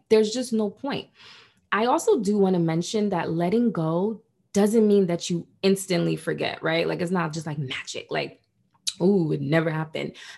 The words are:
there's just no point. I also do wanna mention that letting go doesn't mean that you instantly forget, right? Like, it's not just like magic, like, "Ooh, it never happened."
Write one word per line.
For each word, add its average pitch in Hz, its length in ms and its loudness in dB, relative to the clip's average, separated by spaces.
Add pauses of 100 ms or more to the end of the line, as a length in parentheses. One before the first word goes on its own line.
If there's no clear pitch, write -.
there's 220 240 4
just 240 220 -4
no 220 160 0
point. 247 400 -8 (600)
I 214 180 0
also 320 340 2
do 202 160 0
wanna 190 220 4
mention 170 500 0
that 170 240 -2
letting 185 400 0
go 175 480 -2 (320)
doesn't 214 340 4
mean 202 200 4
that 170 220 -4
you 165 180 -4 (160)
instantly 175 520 2
forget, - 480 -4
right? 165 240 0
Like, 160 140 -4
it's 175 100 -4
not 165 220 -2
just 160 120 -8
like 151 120 -6
magic, - 520 -8
like, 147 300 -6 (600)
"Ooh, 175 300 2
it 151 100 -2
never 156 300 0
happened." 156 400 -6 (260)